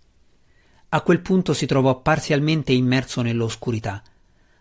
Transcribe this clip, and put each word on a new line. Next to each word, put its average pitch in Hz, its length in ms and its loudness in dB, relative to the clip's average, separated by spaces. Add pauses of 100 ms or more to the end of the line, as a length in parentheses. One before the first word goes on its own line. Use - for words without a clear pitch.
(880)
A 151 120 0
quel 175 200 2
punto 185 320 0
si 156 120 -2
trovò 131 360 2
parzialmente 151 720 0
immerso 127 480 0
nell'oscurità. 113 800 -4 (600)